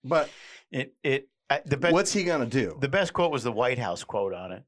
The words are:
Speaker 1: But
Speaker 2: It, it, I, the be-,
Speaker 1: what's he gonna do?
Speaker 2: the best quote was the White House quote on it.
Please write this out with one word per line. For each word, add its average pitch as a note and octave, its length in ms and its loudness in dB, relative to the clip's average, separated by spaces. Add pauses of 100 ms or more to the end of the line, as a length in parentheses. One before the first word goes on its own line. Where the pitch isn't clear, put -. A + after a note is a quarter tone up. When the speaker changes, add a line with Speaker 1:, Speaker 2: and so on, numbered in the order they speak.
Speaker 1:
But D3 260 2 (400)
Speaker 2:
It, C3 320 -6
it, C3 280 -2 (200)
I, C#3+ 160 2
the C#3+ 120 0
be-, E3+ 140 2
Speaker 1:
what's F#3 200 4
he G3+ 120 0
gonna D#3+ 220 0
do? A2 360 -2
Speaker 2:
the C3+ 80 -2
best F#3 240 0
quote F3 180 2
was B2+ 120 -2
the A#2+ 100 -2
White B2 260 0
House F2+ 240 -4
quote G2 300 -2
on F2+ 180 -10
it. F#2 160 -14